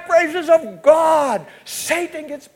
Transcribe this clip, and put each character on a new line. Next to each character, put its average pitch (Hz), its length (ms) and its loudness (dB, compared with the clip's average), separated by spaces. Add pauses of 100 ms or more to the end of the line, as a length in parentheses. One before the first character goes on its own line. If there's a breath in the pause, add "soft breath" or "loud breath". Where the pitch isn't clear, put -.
praises 339 420 0
of 233 320 0
God, 302 600 2 (240 soft breath)
Satan 339 600 -8
gets 285 300 -16